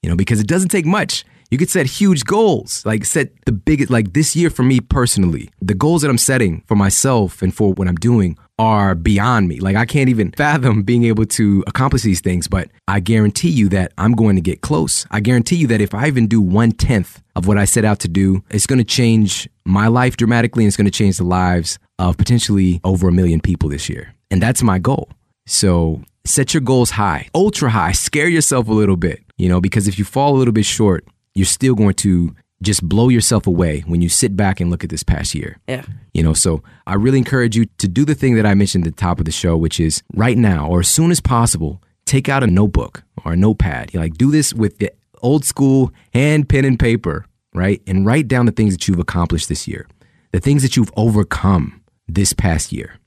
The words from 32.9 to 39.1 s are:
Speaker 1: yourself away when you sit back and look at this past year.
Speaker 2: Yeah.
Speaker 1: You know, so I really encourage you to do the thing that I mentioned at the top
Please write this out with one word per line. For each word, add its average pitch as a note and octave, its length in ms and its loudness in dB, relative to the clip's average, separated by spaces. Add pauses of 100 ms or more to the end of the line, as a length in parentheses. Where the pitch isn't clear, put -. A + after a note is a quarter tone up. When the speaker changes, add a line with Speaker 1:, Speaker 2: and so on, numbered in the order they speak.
Speaker 1:
yourself A2+ 360 2
away E2+ 420 0
when E2+ 140 0
you F2 60 0
sit G2 300 -2
back G2 240 0
and F2 100 -2
look - 140 -6
at - 40 -10
this - 140 -10
past - 320 -4
year. - 320 -10
Speaker 2:
Yeah. B2+ 160 -8 (300)
Speaker 1:
You D#2+ 100 0
know, D#2+ 100 2
so D#2+ 300 -2 (240)
I F#2+ 60 -6
really A#2+ 240 0
encourage A#2+ 400 0
you A2+ 80 2 (140)
to G2 100 0
do C3 160 0
the D3 100 0
thing C3 200 0
that G#2+ 100 2
I G2+ 80 2
mentioned G2 340 2
at D#2 80 -6
the - 60 -8
top F2 180 -2